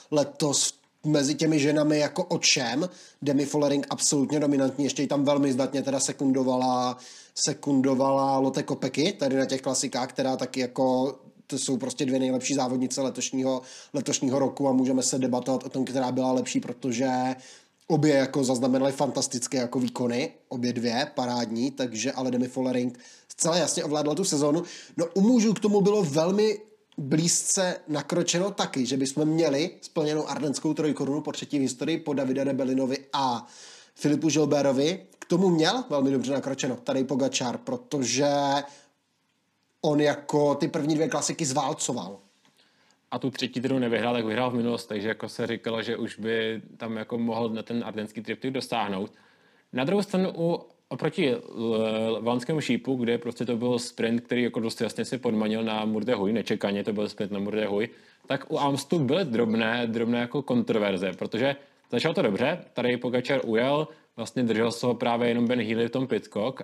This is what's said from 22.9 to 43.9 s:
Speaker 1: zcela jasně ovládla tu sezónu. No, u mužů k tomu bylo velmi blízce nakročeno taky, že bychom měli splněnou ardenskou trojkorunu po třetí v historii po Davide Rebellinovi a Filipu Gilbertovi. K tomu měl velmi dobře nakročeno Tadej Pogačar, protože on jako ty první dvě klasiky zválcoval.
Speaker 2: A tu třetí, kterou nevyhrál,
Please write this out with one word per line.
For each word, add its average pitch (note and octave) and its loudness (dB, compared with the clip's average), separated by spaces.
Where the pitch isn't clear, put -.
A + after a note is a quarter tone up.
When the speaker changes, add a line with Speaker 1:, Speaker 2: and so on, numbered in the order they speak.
Speaker 1:
zcela E3 0
jasně D#3+ 0
ovládla D3+ 0
tu E3 0
sezónu. D3+ 2
No, E3 0
u G3 2
mužů A3 6
k - -4
tomu G#3 4
bylo G3+ 4
velmi F#3 2
blízce E3 0
nakročeno E3+ 0
taky, F3+ -2
že C3+ -2
bychom C3+ 0
měli D#3 2
splněnou D3+ -2
ardenskou D3 -2
trojkorunu D3 0
po - -6
třetí - -4
v C3+ 2
historii C#3+ -2
po D3+ -6
Davide C3+ 0
Rebellinovi C3 0
a B2+ 0
Filipu D3+ 0
Gilbertovi. C#3+ 2
K - -18
tomu F#3 4
měl F3 4
velmi C#3 2
dobře C3 0
nakročeno C3+ -2
Tadej C3+ 0
Pogačar, C3 0
protože C3 0
on D3+ 4
jako D3 2
ty D3+ 0
první D#3 0
dvě D3+ 2
klasiky D#3 -2
zválcoval. C3 -4
Speaker 2:
A B2+ -6
tu C3 -4
třetí, B2 -6
kterou C3 0
nevyhrál, A#2+ 0